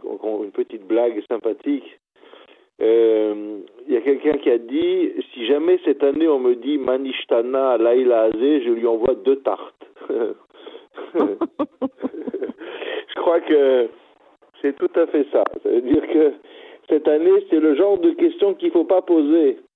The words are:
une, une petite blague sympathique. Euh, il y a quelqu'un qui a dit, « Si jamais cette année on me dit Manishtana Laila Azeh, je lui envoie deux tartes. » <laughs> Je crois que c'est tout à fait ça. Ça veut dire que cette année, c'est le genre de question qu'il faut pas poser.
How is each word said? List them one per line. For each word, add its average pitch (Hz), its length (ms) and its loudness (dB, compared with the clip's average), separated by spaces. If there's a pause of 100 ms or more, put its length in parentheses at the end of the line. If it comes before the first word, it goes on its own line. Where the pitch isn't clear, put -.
une, 107 400 -8
une 101 80 -12
petite 113 340 -10
blague 113 440 -2
sympathique. 120 720 -6 (840)
Euh, 107 760 2 (280)
il 151 60 -2
y - 40 4
a 110 40 -2
quelqu'un 139 320 0
qui 135 180 0
a 117 60 4
dit, « 170 560 -2 (200)
Si 120 120 -10
jamais 160 400 2
cette 139 180 0
année 151 240 2
on 143 120 2
me 123 160 2
dit 135 220 -4
Manishtana 131 1000 -2
Laila 117 460 4
Azeh, 123 380 0
je 120 100 -2
lui 113 160 -2
envoie 117 280 0
deux 135 220 0
tartes. » - 480 -8 (240)
<laughs> - 1040 -10 (2000)
Je - 120 -16
crois 170 200 2
que 135 480 2 (720)
c'est 139 160 -4
tout 175 180 -4
à 165 120 2
fait 147 240 0
ça. 110 120 2 (200)
Ça 104 60 -2
veut 117 120 0
dire 147 260 0
que 151 260 2 (540)
cette 151 200 0
année, 175 420 4
c'est 160 100 2
le 151 160 4
genre 196 220 2
de 170 140 2
question 175 420 0
qu'il 170 180 -4
faut 165 140 2
pas 185 160 2
poser. 156 560 2 (180)